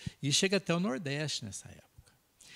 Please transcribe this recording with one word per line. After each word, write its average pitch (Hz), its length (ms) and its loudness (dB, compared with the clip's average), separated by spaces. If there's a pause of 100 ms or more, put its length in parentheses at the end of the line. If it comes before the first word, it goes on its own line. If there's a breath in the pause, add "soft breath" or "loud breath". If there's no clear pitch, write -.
(220 loud breath)
e 139 100 0
chega 196 240 4
até 170 180 2
o 175 60 2
Nordeste 156 640 -2
nessa 98 240 -10
época. - 460 -20 (420 loud breath)